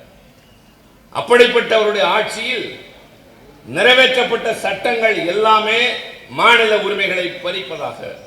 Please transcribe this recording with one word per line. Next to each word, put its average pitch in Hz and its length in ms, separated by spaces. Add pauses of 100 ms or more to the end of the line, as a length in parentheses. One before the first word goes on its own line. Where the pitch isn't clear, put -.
(1160)
அப்படிப்பட்டவருடைய 220 880
ஆட்சியில் 214 800 (920)
நிறைவேற்றப்பட்ட 233 800
சட்டங்கள் 208 720
எல்லாமே 220 640 (380)
மாநில 214 480
உரிமைகளை 185 680
பறிப்பதாக, 151 680 (120)